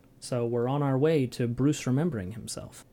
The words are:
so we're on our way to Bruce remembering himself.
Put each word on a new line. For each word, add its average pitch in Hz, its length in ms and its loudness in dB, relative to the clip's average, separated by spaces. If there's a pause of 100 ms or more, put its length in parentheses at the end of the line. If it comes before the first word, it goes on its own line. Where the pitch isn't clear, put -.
(200)
so 120 260 -2
we're 120 220 0
on 143 140 0
our 135 140 2
way 147 320 4
to 123 200 -2
Bruce 131 380 0
remembering 123 460 0
himself. - 600 -12